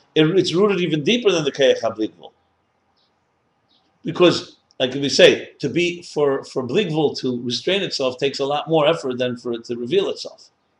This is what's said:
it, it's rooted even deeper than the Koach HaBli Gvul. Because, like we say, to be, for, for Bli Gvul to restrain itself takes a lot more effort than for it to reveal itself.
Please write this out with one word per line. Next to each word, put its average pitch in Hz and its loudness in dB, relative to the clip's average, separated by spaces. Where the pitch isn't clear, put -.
it, 156 4
it's 170 0
rooted 196 2
even 156 -2
deeper 214 2
than 160 0
the 139 -2
Koach 131 2
HaBli 107 -4
Gvul. - -20
Because, - 2
like 127 -2
we 139 -2
say, - 4
to 143 -2
be, 175 -2
for, 139 -2
for 131 -6
Bli 160 0
Gvul 151 0
to 123 -4
restrain 127 -2
itself 135 -4
takes 139 -2
a 139 -2
lot 147 -4
more 156 4
effort 139 0
than 123 -2
for 120 -8
it 113 -8
to 123 -6
reveal 139 -2
itself. - -12